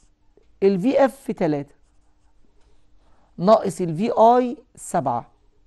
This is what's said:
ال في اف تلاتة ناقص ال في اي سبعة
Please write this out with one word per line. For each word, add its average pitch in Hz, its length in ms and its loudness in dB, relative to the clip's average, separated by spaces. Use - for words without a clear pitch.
ال 196 160 2
في 269 260 2
اف - 260 -8
تلاتة 147 440 -6
ناقص 190 440 0
ال 165 140 -4
في 208 160 -4
اي 247 460 2
سبعة 127 560 -6